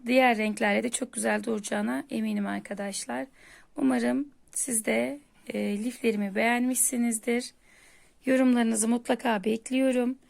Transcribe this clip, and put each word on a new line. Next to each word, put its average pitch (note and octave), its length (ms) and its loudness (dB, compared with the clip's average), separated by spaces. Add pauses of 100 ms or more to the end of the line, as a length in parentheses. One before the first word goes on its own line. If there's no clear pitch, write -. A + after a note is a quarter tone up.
diğer B3 300 6
renklerle G#3+ 460 0
de A#3+ 60 -2
çok - 240 -6
güzel G#3+ 300 -2
duracağına A3 680 -4
eminim G#3+ 380 -2
arkadaşlar. G3+ 800 -8 (480)
Umarım C4 520 2 (240)
siz A3 340 -4
de, A#3+ 340 0 (340)
e, G#3 300 -2
liflerimi G#3+ 520 -2
beğenmişsinizdir. A#3+ 1160 0 (720)
Yorumlarınızı A#3+ 640 4
mutlaka A#3 560 0
bekliyorum. B3+ 760 0 (120)